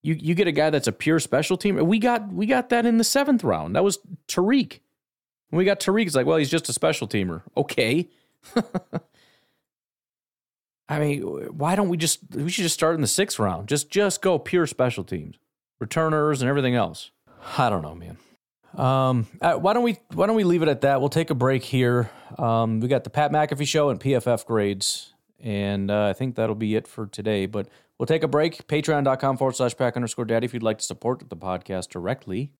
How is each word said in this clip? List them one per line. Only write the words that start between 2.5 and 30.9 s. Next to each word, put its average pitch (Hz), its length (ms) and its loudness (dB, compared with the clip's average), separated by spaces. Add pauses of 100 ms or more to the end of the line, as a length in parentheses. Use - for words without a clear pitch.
that 233 160 2
in 233 120 4
the 226 60 4
seventh 277 400 2
round. 87 320 0
That 165 80 4
was 202 160 0 (300)
Tariq. 220 500 0 (720)
When 151 80 -2
we 185 80 4
got 196 160 2
Tariq, 208 240 2
it's 151 100 -4
like, 131 100 4
"Well, 160 120 4
he's 143 120 2
just 160 200 -2
a 123 40 -4
special 156 360 -2
teamer." 92 320 -2 (160)
Okay. 143 500 0 (480)
<laughs> 233 60 2 (2250)
I 151 100 -2
mean, 147 220 -2 (360)
why 160 180 0
don't 202 140 2
we 170 80 0
just, 156 220 -2 (140)
we 151 160 -4
should 180 140 -2
just 165 120 0
start 165 200 2
in 156 60 0
the 131 60 2
sixth - 300 0
round. 98 300 -2
Just, 143 220 -2
just 196 320 0
go 180 180 2
pure 175 260 2
special 123 380 -2
teams, 76 320 -10 (460)
returners 151 600 0
and 123 60 0
everything 131 280 2
else. 95 360 -2 (460)
I 123 120 4
don't 92 120 0
know, 76 140 -10
man. 85 220 -16 (560)
Um, 131 540 2 (140)
uh, 165 140 2
why 190 180 0
don't 240 100 0
we, 226 140 0 (160)
why 175 140 2
don't 220 100 2
we 208 80 2
leave 175 160 4
it 156 80 4
at 139 120 0
that? 139 200 4
We'll 139 80 0
take 160 200 0
a 147 60 0
break 131 280 2
here. 123 460 2 (280)
Um, 113 420 0
we 120 80 -2
got 135 160 2
the 123 60 -10
Pat 147 240 0
McAfee 151 340 0
Show 147 220 2
and 123 100 -2
P 139 160 0
F 120 120 0
F 117 180 0
grades, 101 680 -2 (280)
and, 101 500 -4
uh, 104 140 2
I 98 80 2
think 127 220 -6
that'll 113 200 0
be 107 200 -2
it 110 120 -2
for 110 180 -12
today. 101 420 -4
But 104 200 -6 (320)
we'll 120 80 -2
take 156 160 0
a 156 60 -2
break. 151 380 -2
Patreon 151 360 0
dot 135 160 0
com 135 160 0
forward 131 220 -2
slash 123 180 0
Pack 123 220 -2
underscore 120 260 -6
Daddy 113 220 0
if 117 80 -6
you'd 113 100 -6
like 110 140 0
to - 80 -8
support - 440 -6